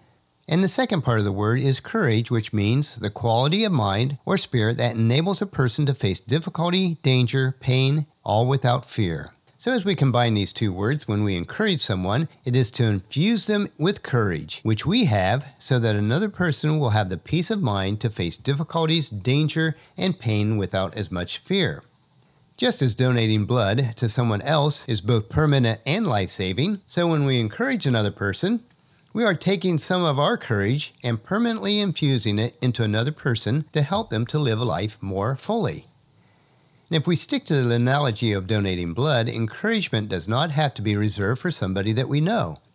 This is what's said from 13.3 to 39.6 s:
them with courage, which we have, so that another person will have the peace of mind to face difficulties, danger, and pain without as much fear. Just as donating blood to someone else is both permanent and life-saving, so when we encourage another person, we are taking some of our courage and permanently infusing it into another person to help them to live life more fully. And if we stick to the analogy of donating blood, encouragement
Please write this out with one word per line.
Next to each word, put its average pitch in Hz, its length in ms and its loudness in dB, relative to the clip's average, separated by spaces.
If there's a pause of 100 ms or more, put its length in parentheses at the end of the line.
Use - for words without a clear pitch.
them 208 320 0
with 185 240 -2
courage, 90 640 -2
which 107 200 -2
we 208 220 2
have, 107 400 2 (100)
so - 220 0
that 113 180 2
another 120 320 2
person 156 500 0
will 131 120 2
have 104 180 2
the 92 80 -6
peace - 340 -2
of 208 120 -2
mind 101 400 0
to 117 80 -2
face 87 260 -4
difficulties, 160 720 -2
danger, 147 720 0 (180)
and 185 240 -2
pain 107 380 0
without 95 360 -2
as 107 160 -6
much 87 280 -6
fear. 143 440 -2 (760)
Just 240 240 0
as 120 120 2
donating 113 520 2
blood 117 500 2
to 113 140 -2
someone 113 320 0
else 147 440 0
is 110 140 -2
both 107 300 0
permanent 135 560 2
and 196 200 0
life-saving, 104 800 -2
so 175 200 -2
when 156 180 2
we 131 160 2
encourage 226 460 -2
another 110 260 2
person, 180 500 -2 (520)
we 220 80 -2
are 214 100 2
taking 180 460 0
some 180 240 0
of 147 160 2
our 185 180 2
courage 113 560 -2 (120)
and 117 180 -2
permanently 208 560 -2
infusing 135 580 0
it 113 240 -2
into 123 220 0
another 110 300 0
person 123 600 -2
to 156 80 0
help 202 300 -2
them 113 160 -2
to 151 140 -2
live 113 180 0
life 107 420 -4
more 98 360 -2
fully. 143 500 -4 (1040)
And 160 100 0
if - 60 -4
we 175 80 2
stick 277 300 -2
to 139 180 2
the 120 140 2
analogy 123 560 2
of 95 160 -2
donating 92 440 0
blood, 123 360 0
encouragement 117 800 -2